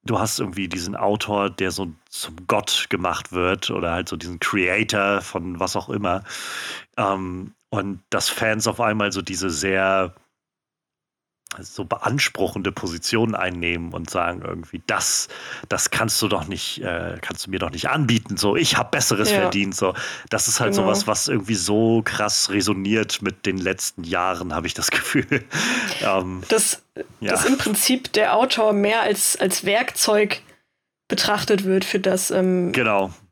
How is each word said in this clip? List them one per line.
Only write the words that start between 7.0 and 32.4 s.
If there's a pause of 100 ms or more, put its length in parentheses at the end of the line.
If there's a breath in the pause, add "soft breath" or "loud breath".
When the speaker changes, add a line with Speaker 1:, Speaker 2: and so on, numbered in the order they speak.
Speaker 1:
und (100)
dass
Fans
auf
einmal
so
diese
sehr (1500)
so
beanspruchende
Position
einnehmen
und
sagen
irgendwie,
„Das, (420 loud breath)
das
kannst
du
doch
nicht,
äh,
kannst
du
mir
doch
nicht
anbieten,
so,
ich
hab
Besseres
Speaker 2:
Ja.
Speaker 1:
verdient“,
so. (340 loud breath)
Das
ist
halt
Speaker 2:
Genau.
Speaker 1:
sowas,
was
irgendwie
so
krass
resoniert
mit
den
letzten
Jahren,
hab
ich
das
<laughs>
Gefühl. (600 loud breath)
Ähm,
Speaker 2:
Dass, (380)
Speaker 1:
ja.
Speaker 2:
dass
im
Prinzip
der
Autor
mehr
als,
als
Werkzeug (680 soft breath)
betrachtet
wird
für
das,
ähm,